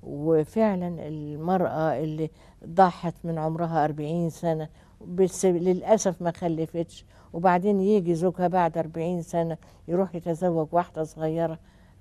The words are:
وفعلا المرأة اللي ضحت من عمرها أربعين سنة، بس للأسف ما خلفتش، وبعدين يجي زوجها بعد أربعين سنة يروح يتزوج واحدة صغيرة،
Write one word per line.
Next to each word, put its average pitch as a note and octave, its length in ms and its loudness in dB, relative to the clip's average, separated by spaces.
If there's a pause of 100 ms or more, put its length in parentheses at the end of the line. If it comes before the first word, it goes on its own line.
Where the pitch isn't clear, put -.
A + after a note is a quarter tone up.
وفعلا E3 1040 0
المرأة D#3 920 -2
اللي D#3 300 -4 (360)
ضحت F3 480 2 (100)
من E3 140 -4
عمرها D#3+ 460 0
أربعين D3+ 460 -2
سنة، D#3 380 -2 (400)
بس F3+ 380 0
للأسف F#3 760 2
ما E3+ 100 0
خلفتش، E3 760 -4 (280)
وبعدين F#3 480 2
يجي F#3 340 2
زوجها F3+ 320 0
بعد E3+ 300 2
أربعين E3 440 -4
سنة E3 360 -4 (300)
يروح F3+ 280 0
يتزوج E3 560 0
واحدة E3+ 320 0
صغيرة، D#3+ 560 -4 (420)